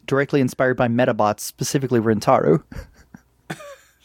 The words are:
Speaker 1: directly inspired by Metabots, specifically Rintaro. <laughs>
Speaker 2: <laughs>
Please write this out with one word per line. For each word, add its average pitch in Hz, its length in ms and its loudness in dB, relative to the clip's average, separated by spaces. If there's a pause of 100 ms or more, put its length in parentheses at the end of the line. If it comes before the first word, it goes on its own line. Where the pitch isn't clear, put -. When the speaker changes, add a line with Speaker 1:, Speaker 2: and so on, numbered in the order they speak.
Speaker 1:
directly 139 360 0
inspired 127 360 0
by 127 100 0
Metabots, 117 520 0
specifically 131 600 -2
Rintaro. 113 720 2
<laughs> - 800 -20
Speaker 2:
<laughs> - 60 -10 (500)